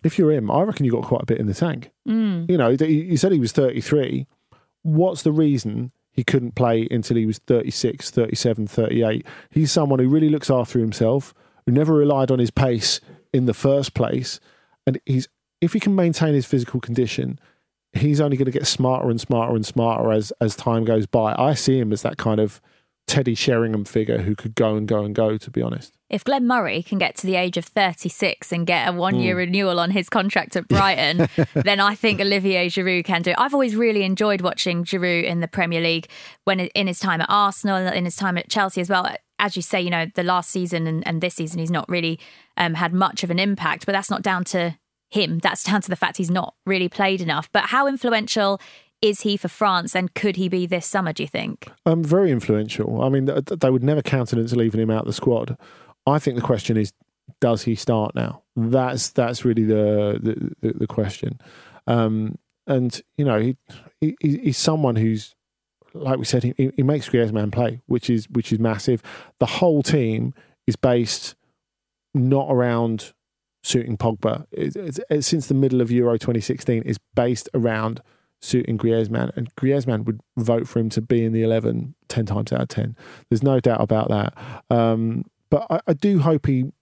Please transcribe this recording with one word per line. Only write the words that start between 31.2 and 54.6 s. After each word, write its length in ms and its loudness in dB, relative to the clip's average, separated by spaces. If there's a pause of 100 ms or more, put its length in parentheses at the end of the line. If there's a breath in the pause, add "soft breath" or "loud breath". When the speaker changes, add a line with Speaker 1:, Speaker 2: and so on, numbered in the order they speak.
Speaker 1:
<laughs> 120 -2
Speaker 2:
then 260 2
I 140 4
think 260 0
Olivier 480 2
Giroud 360 0
can 180 0
do. 140 0
I've 180 0
always 220 2
really 280 2
enjoyed 360 0
watching 440 -2
Giroud 400 0
in 160 -2
the 80 -4
Premier 340 -2
League, 260 -2 (360 loud breath)
when 160 0
in 260 -2
his 120 -4
time 220 -2
at 80 -2
Arsenal, 480 0 (160)
in 140 -2
his 100 -6
time 220 -2
at 100 -8
Chelsea 320 -2
as 80 -4
well. 260 0 (240)
As 160 -2
you 80 -6
say, 180 -2
you 100 -2
know, 240 -2
the 100 -2
last 260 0
season 360 -2
and, 200 -2
and 140 -2
this 160 -4
season, 240 -6
he's 100 -4
not 180 -2
really, 300 -2 (380 loud breath)
um, 180 0
had 180 -2
much 300 0
of 80 -4
an 80 0
impact, 480 -2
but 60 -2
that's 180 -2
not 120 -4
down 220 -2
to 320 -2 (340)
him. 280 -2
That's 240 -2
down 200 0
to 80 -6
the 60 -2
fact 200 -2
he's 140 -2
not 240 -2 (120)
really 220 0
played 320 -2
enough. 320 -4
But 140 0
how 200 0
influential 760 -2 (420 loud breath)
is 180 2
he 160 0
for 120 -6
France, 460 0
and 200 -2
could 220 -2
he 120 -2
be 180 -2
this 200 -4
summer, 260 -2
do 100 -6
you 60 -6
think? 420 -10 (160)
Speaker 1:
Um, 160 4
very 300 4
influential. 720 0
I 80 2
mean, 160 2
th-, 180 0
th-, 160 -6
they 100 4
would 140 2
never 180 2
countenance 540 0
leaving 240 2